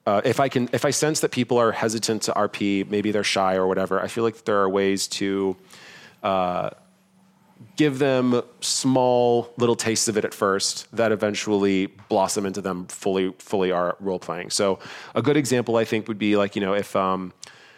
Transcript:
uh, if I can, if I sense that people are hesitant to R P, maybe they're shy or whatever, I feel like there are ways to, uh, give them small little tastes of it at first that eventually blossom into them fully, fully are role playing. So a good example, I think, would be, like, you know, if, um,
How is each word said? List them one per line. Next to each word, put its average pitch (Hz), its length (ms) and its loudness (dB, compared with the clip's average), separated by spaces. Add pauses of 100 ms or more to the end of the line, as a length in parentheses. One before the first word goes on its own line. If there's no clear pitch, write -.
uh, 104 180 2
if 127 160 2
I 135 80 2
can, 127 240 0
if 123 120 0
I 143 60 2
sense 151 300 0
that 156 100 0
people 123 280 0
are 113 140 4
hesitant 110 500 -2
to - 120 -4
R 104 140 0
P, 101 400 0
maybe 104 240 -2
they're 101 120 -2
shy 95 320 0
or 95 100 2
whatever, 95 340 0
I 92 80 -4
feel 113 160 -4
like 113 200 -4
there 104 140 2
are 98 100 2
ways 98 400 2
to, 98 480 -2 (680)
uh, 92 480 -2 (1040)
give 147 220 2
them 127 420 2 (200)
small 123 960 2
little 120 180 2
tastes 113 320 -2
of 107 100 -2
it 107 80 2
at - 80 -6
first - 640 -2
that 110 160 2
eventually 101 760 2 (220)
blossom 98 380 0
into 95 140 -6
them 92 260 -6
fully, 95 520 -2
fully 92 340 -2
are 87 260 0
role 95 220 -4
playing. 85 300 -10
So 95 280 0 (380)
a 120 60 0
good 139 140 2
example, 123 400 0
I 113 80 2
think, 110 220 -2
would 110 140 -8
be, 104 160 2
like, 101 180 0
you 107 60 -2
know, 98 140 0
if, 101 200 -4
um, 95 380 0 (460)